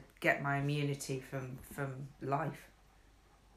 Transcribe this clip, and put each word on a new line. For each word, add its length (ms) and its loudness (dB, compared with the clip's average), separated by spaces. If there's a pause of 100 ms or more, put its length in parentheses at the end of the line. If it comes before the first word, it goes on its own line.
(200)
get 220 6
my 160 2
immunity 640 2
from, 380 -6 (120)
from 380 -6 (120)
life, 480 -2 (880)